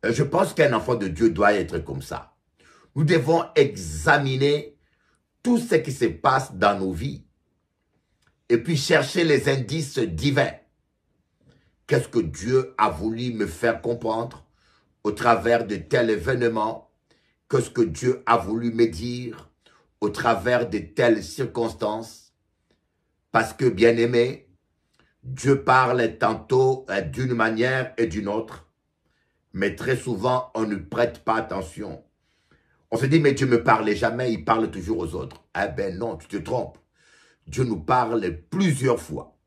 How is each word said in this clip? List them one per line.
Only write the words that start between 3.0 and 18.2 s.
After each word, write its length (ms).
devons 400
examiner 1200
tout 160
ce 160
qui 180
se 140
passe 480
dans 260
nos 120
vies 340
et 80
puis 220
chercher 440
les 280
indices 480
divins. 560
Qu'est-ce 220
que 120
Dieu 580
a 100
voulu 460
me 120
faire 360
comprendre 680
au 80
travers 540
de 100
tel 320
événement ? 840
Qu'est-ce 180
que 140
Dieu 420